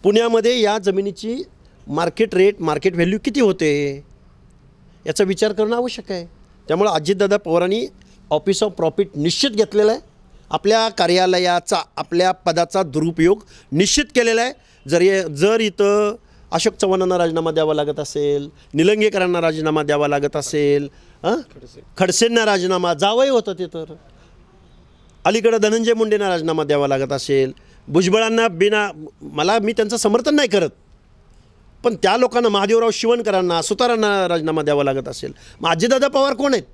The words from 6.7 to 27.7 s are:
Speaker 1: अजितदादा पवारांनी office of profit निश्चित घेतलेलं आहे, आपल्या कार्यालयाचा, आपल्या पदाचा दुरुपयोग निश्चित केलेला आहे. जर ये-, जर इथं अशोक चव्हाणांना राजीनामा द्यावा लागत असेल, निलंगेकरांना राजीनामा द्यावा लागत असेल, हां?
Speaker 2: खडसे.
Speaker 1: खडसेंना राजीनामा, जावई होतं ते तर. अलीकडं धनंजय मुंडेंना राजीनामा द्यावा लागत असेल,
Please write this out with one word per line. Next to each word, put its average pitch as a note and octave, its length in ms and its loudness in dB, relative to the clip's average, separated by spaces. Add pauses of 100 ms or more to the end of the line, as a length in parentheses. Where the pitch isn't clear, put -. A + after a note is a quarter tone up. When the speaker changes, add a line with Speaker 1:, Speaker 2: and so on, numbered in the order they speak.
Speaker 1:
अजितदादा F#3+ 460 0
पवारांनी F#3 480 0 (460)
office F#3+ 360 0
of G3 120 -4
profit E3 260 0 (100)
निश्चित E3+ 340 -2
घेतलेलं G#3 420 0
आहे, C#4 100 -4 (480)
आपल्या A3 400 0
कार्यालयाचा, F3+ 880 0 (200)
आपल्या E3+ 340 0
पदाचा E3+ 520 -2
दुरुपयोग D#3+ 600 0 (280)
निश्चित G3+ 340 0
केलेला A3+ 360 2
आहे. C4 120 -4 (340)
जर E3 140 2
ये-, F#3+ 260 2
जर F3+ 320 0
इथं G#3 560 0 (360)
अशोक E3+ 240 -2
चव्हाणांना F#3 420 0
राजीनामा E3 340 0
द्यावा D#3 220 0
लागत D3 260 -2
असेल, C#3+ 500 -4 (240)
निलंगेकरांना F#3 680 0
राजीनामा D#3 420 -2
द्यावा D3 240 0
लागत C#3+ 280 -2
असेल, C#3+ 540 -2 (340)
हां? A3+ 160 -2
Speaker 2:
खडसे. - 420 -20 (160)
Speaker 1:
खडसेंना A3+ 480 2
राजीनामा, F3+ 480 0
जावई A3 360 2
होतं A3 240 0
ते F3 120 -8
तर. D#3+ 280 -14 (1400)
अलीकडं A3+ 320 2
धनंजय A3+ 320 2
मुंडेंना G#3+ 360 0
राजीनामा D#3+ 340 0
द्यावा C#3+ 240 2
लागत C3+ 240 -2
असेल, C3+ 400 0 (360)